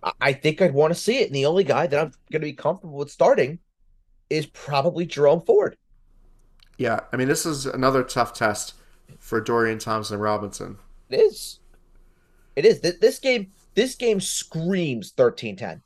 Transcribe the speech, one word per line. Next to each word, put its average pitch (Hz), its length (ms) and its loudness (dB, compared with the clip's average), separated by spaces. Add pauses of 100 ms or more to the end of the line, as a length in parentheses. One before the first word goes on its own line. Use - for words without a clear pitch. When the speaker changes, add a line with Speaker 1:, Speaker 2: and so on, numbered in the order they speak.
Speaker 1:
I, - 100 -6 (100)
I 135 120 2
think 151 280 0
I'd 175 120 2
wanna 156 220 4
see 240 240 -2
it. 185 80 0
And 135 80 -8
the 135 100 0
only 175 180 2
guy 143 220 2
that 143 140 0
I'm 151 120 -2 (200)
gonna 156 140 -4
be 147 80 -8
comfortable 156 440 -6
with 143 140 -8
starting 170 480 2 (680)
is 151 180 -2
probably 147 580 -2
Jerome 147 360 2
Ford. 202 360 2 (1000)
Speaker 2:
Yeah, 113 240 -2 (120)
I - 20 -4
mean, 127 120 0
this 156 180 0
is 143 200 -6
another 131 380 2
tough 127 300 -2
test - 400 -2 (440)
for - 220 -4
Dorian 113 400 0
Thompson-Robinson. 104 960 -6 (320)
Speaker 1:
It - 120 2
is. - 380 0 (960)
It 147 100 2
is. 208 160 6
Th-, 175 180 -2
this 254 200 2
game, 240 320 -2 (240)
this 254 180 0
game 220 260 0
screams 165 920 -4
thirteen 117 440 0
ten. 95 300 -12